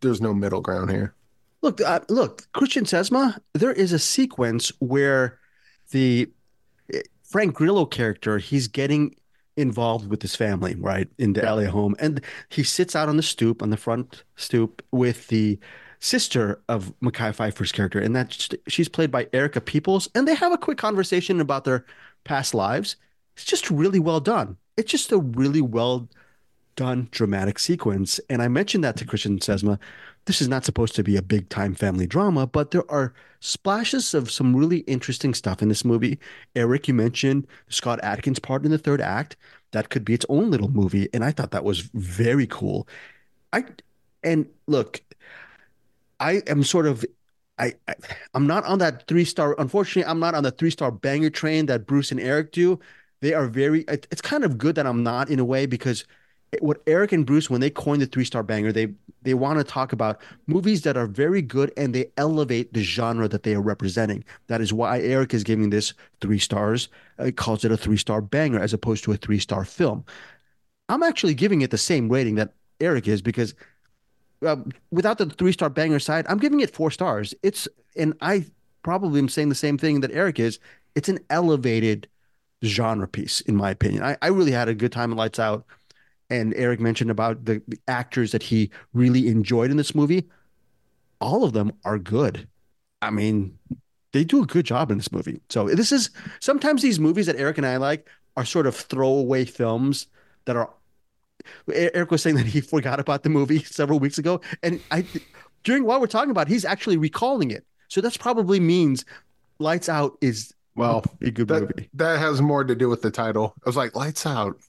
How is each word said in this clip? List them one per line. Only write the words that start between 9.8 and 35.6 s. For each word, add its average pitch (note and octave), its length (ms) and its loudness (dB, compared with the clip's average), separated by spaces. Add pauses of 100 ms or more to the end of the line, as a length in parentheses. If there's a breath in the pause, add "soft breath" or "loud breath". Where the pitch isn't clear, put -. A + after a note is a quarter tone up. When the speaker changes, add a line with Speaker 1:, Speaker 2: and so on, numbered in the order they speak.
Speaker 2:
with G#2 120 -4
his A2+ 140 -6
family, F#2 400 -2
right, F#2+ 320 -4 (100)
in G#2 160 2
the G#2 80 0
Speaker 1:
Yeah. A2 60 0
Speaker 2:
L A2 120 0
A G2+ 60 0
home. G2+ 340 0
And D3+ 200 -2 (300 loud breath)
he D3 140 -2
sits - 320 -2
out D#3 120 0
on D3+ 80 2
the D#3 60 2
stoop, A#2 400 0
on G#2+ 80 0
the G#2+ 60 0
front A#2 480 -6 (120)
stoop, - 460 -2 (100)
with B2 360 0
the G#2+ 300 0 (420 loud breath)
sister A#2+ 680 -2
of G2+ 320 -4
Mekhi A2+ 340 -2
Phifer's G#2+ 380 -4
character. G2+ 280 0
And A2 140 0
that's, - 340 -4 (200)
she's E3+ 200 0
played D#3+ 220 -2
by B2 220 -2
Erica C3+ 280 0
Peoples. F#3+ 540 -2
And C4+ 140 2
they D#4+ 60 4
have F4 180 2
a E4+ 60 0
quick D#4 200 -4
conversation F#3+ 600 0
about C#3 240 -2
their B2+ 220 0 (380 loud breath)
past C#3 300 -2
lives. A#2 420 0 (400)
It's - 80 -16
just - 260 -2
really F3+ 300 2
well D#3+ 200 2
done. C#3 360 -2 (200)
It's A3 140 -4
just - 220 -2
a G#3 60 6
really C#3 440 2
well A#2+ 460 0 (680 soft breath)
done B2+ 360 -2
dramatic G2+ 460 0
sequence. G2+ 600 0 (100)
And A#2+ 140 0
I A#2+ 60 2
mentioned F3+ 360 0
that A#2 120 -2
to - 80 -8
Christian G2+ 340 -2
Sesma. G2+ 400 0 (480 loud breath)
This - 140 0
is C3 80 2
not C3 160 -2
supposed A#2+ 320 0
to G#2 80 2
be G2 120 2
a F#2+ 60 2
big F#2+ 260 0
time G2+ 260 -2
family F#2 320 0
drama, D#3+ 400 2
but D3 240 -2
there F3 200 0
are C3+ 220 0 (280 soft breath)
splashes A3+ 760 -2
of C3+ 160 0
some B2+ 260 2
really E3 240 4
interesting B2+ 540 -4
stuff - 280 -4